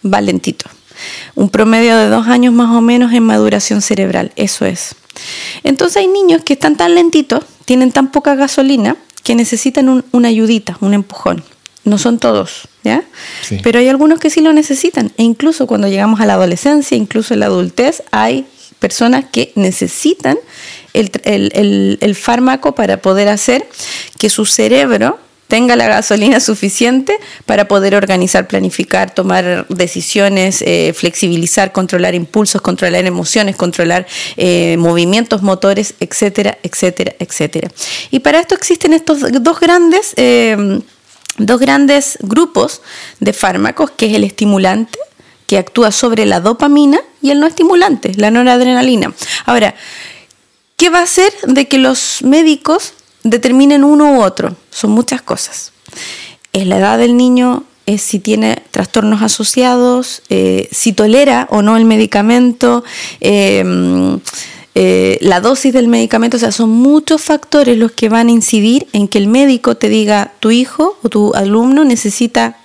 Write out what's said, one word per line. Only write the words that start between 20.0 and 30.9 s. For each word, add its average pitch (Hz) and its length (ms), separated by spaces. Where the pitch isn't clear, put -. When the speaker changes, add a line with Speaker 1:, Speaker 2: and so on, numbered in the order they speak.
Speaker 1:
el, 208 180
el, 202 320
el, 202 480
el 208 120
fármaco 262 600
para 196 260
poder 196 280
hacer 240 380
que 214 100
su 220 160
cerebro 240 760
tenga 240 300
la 233 100
gasolina 214 540
suficiente 247 760
para 202 240
poder 196 260
organizar, 190 540
planificar, 190 640
tomar 185 540
decisiones, 185 920
eh, 170 340